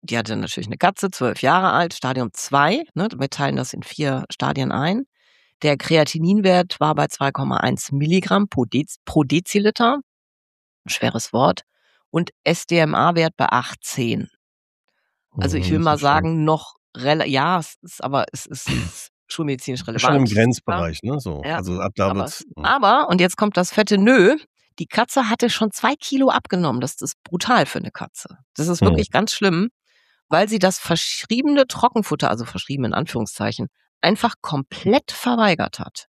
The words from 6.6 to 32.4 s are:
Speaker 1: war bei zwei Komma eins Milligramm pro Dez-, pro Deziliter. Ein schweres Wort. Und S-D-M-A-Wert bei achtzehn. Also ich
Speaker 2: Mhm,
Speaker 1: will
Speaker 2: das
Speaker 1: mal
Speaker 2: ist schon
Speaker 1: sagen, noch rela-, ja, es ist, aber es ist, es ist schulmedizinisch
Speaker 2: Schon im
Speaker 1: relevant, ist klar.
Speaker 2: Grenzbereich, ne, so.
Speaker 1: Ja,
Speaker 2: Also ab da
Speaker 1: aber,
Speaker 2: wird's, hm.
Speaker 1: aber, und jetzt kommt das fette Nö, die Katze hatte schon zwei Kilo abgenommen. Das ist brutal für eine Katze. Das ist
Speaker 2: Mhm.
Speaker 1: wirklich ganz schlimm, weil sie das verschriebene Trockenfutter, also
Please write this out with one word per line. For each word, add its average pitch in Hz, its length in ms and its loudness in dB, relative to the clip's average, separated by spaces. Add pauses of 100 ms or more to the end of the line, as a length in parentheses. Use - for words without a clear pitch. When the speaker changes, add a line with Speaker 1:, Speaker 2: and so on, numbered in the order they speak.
Speaker 1:
war 151 140 2
bei 147 140 2
zwei 139 240 -2
Komma 135 260 -2
eins - 340 -2
Milligramm 180 560 0
pro - 160 -2
Dez-, - 400 -4
pro 151 200 2
Deziliter. 208 760 0 (840)
Ein - 60 -14
schweres - 420 -2
Wort. - 300 2 (480)
Und 170 200 -2 (140)
S-D-M-A-Wert 165 920 2
bei - 120 2
achtzehn. 117 800 -2 (1080)
Also 92 180 0
ich 90 140 -2
Speaker 2:
Mhm, - 0 -
Speaker 1:
will 160 80 2
Speaker 2:
das 165 60 0
Speaker 1:
mal 151 120 4
Speaker 2:
ist 143 40 -8
schon - 20 -4
Speaker 1:
sagen, 160 420 2
noch 156 320 0 (200)
rela-, 143 300 0
ja, 143 320 0
es - 240 -8
ist, - 200 -16
aber 135 300 -2
es - 140 -14
ist, - 220 -12
es 123 180 -4
ist - 220 -14 (200)
schulmedizinisch 135 580 -6 (100)
Speaker 2:
Schon 127 180 4
im 135 100 4
Speaker 1:
relevant, 113 60 2
ist 110 360 2
klar. 87 160 -2
Speaker 2:
Grenzbereich, 82 200 -6
ne, 139 180 -4
so. 78 240 -8
Speaker 1:
Ja, 156 120 -4
Speaker 2:
Also 92 240 -4
ab 98 160 -4
da 98 140 2
Speaker 1:
aber, 95 80 -2
Speaker 2:
wird's, - 260 -8 (120)
hm. - 80 -10
Speaker 1:
aber, 262 440 4
und 180 120 2
jetzt 175 160 2
kommt 208 200 0
das 180 160 0
fette 214 260 2
Nö, 208 380 6 (420)
die - 80 -8
Katze 240 420 0
hatte 233 220 2
schon 220 200 0
zwei 254 260 0
Kilo 269 340 0
abgenommen. 165 500 0
Das - 200 -6
ist - 240 -10
brutal 180 420 4
für - 120 -8
eine - 120 -8
Katze. - 480 -16 (160)
Das 151 140 -2
ist 175 120 -2
Speaker 2:
Mhm. - 80 6
Speaker 1:
wirklich 82 220 2
ganz 208 220 0
schlimm, 190 360 0 (600)
weil 180 200 2
sie 214 100 -2
das 185 200 2
verschriebene 262 880 0
Trockenfutter, - 640 0
also 117 140 -4